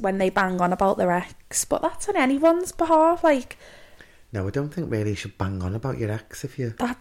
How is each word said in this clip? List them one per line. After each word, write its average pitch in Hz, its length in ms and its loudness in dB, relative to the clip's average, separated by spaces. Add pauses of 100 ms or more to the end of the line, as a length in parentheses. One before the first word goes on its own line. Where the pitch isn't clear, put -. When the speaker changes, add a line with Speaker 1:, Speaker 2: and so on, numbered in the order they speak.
Speaker 1:
when 196 180 0
they 190 100 2
bang 185 320 0
on 180 120 2
about 196 260 2
their 185 120 2
ex. - 540 -4
But - 180 -2
that's - 260 -4
on 403 80 0
anyone's 320 560 2
behalf, 330 520 4
like. 285 320 2 (760)
Speaker 2:
No, 95 140 -2
I 98 40 -4
don't 143 180 -2
think 156 240 -6
really 107 180 0
you 101 60 -4
should - 220 -12
bang 95 240 -4
on 90 120 -2
about 127 240 -4
your 110 120 -2
ex - 340 -10
if - 140 -10
you 120 200 -4
Speaker 1:
That, 247 220 -4